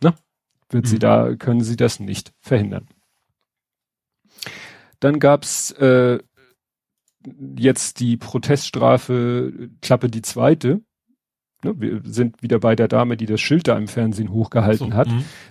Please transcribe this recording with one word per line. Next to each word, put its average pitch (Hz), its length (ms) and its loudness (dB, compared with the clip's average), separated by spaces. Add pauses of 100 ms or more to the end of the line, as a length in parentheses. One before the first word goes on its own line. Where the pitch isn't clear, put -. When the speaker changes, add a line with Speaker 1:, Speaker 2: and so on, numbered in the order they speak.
Speaker 1:
ne, 165 100 4 (580)
wird 120 160 0
sie 110 100 2
Speaker 2:
Mhm. 110 40 -2
Speaker 1:
da, 113 360 2
können 120 260 0
sie 117 140 -4
das 117 240 -2
nicht 98 400 -10
verhindern. 101 480 -2 (2000)
Dann 147 200 2
gab's, 143 540 2
äh, 127 460 4 (1400)
jetzt 127 440 0
die 120 160 2
Proteststrafe, 123 1500 -2 (120)
Klappe 127 260 0
die 113 140 -6
zweite. 143 580 0 (840)
Ne, 185 180 -6
wir 110 240 -6
sind 117 380 -4
wieder 117 160 0
bei 110 160 2
der 113 140 2
Dame, 120 280 0
die 110 100 -6
das 107 140 -2
Schild 160 280 0
da 113 80 4
im 107 120 -6
Fernsehen 110 420 -4
hochgehalten 110 600 0
Speaker 2:
So, 107 60 -4
Speaker 1:
hat. 123 120 2
Speaker 2:
mhm. 120 160 -2 (260)